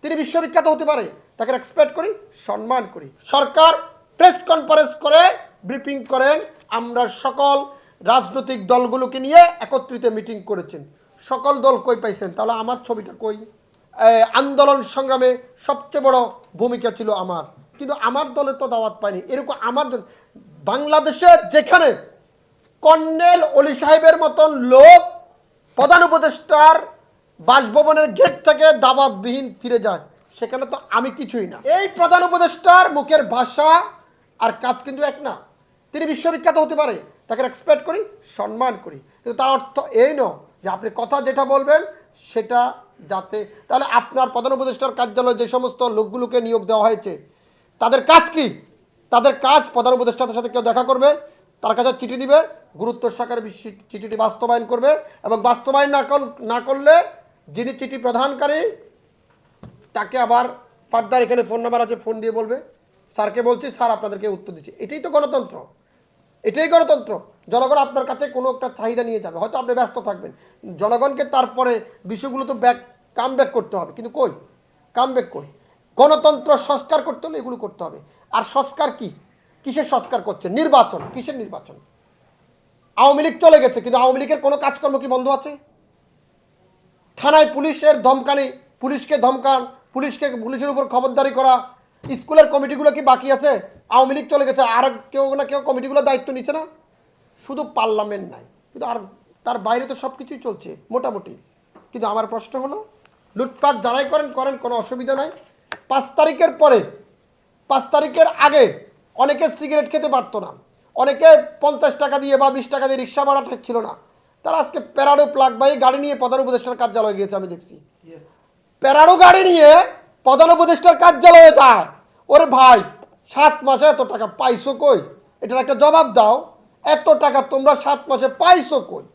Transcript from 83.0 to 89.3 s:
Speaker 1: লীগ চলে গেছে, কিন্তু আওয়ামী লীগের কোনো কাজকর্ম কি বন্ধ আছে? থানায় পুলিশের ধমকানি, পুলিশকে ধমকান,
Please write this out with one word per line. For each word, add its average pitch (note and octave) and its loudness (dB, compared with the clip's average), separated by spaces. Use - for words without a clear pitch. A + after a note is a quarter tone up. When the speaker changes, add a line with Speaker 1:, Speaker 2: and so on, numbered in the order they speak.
Speaker 1:
লীগ D4+ -4
চলে D#4+ 8
গেছে, B3 0
কিন্তু A#3+ -2
আওয়ামী B3+ 2
লীগের C#4+ -4
কোনো C#4 0
কাজকর্ম C#4 -4
কি B3+ -8
বন্ধ B3+ -4
আছে? C#4 -6
থানায় D4+ 4
পুলিশের D4 0
ধমকানি, C4+ 0
পুলিশকে C4+ -4
ধমকান, B3+ 0